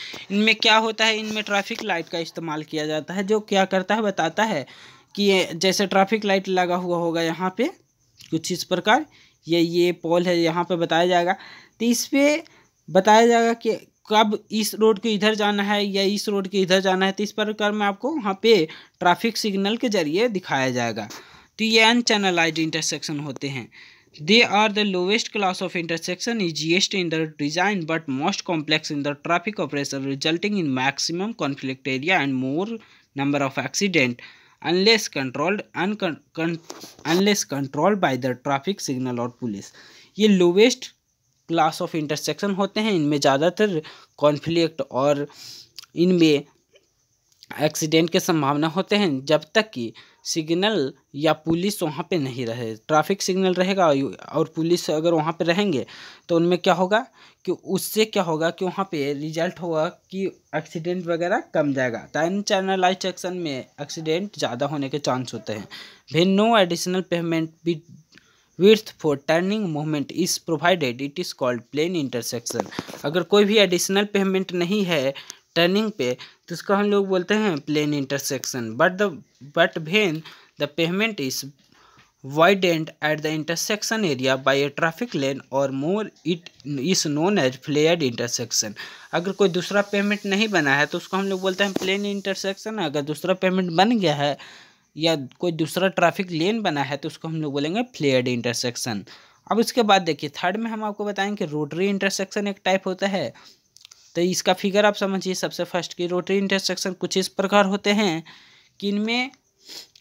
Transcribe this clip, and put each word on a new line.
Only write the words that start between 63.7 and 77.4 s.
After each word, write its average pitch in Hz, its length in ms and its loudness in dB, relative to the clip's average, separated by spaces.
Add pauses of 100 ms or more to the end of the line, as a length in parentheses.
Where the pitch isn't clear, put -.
एक्सीडेंट 165 560 -4
ज़्यादा 127 280 -2
होने 143 240 -4
के 147 100 -4
चांस 127 340 -2
होते 110 200 -8
हैं। 101 140 -10 (480)
When 190 240 4
no 220 100 4 (140)
additional 180 400 -2 (100)
pavement 165 340 0 (200)
with 165 120 0 (800)
width 208 340 6 (120)
for 147 100 2 (160)
turning 190 340 0 (120)
movement 151 340 -4 (160)
is - 100 -2 (120)
provided, 156 520 0
it 143 240 -6
is - 80 -10 (100)
called 123 160 -2 (160)
plain 170 280 0
intersection। 120 640 -6 (400)
अगर 165 180 0
कोई 208 220 4
भी 208 120 4
एडिशनल 190 480 4
पेमेंट 190 460 0
नहीं 180 340 0
है 139 280 0 (420)
टर्निंग 196 360 2
पे, 127 260 -2 (300)
तो - 60 -10
उसको 175 200 -4
हम 202 120 2
लोग 202 220 2
बोलते 185 260 0
हैं 214 260 0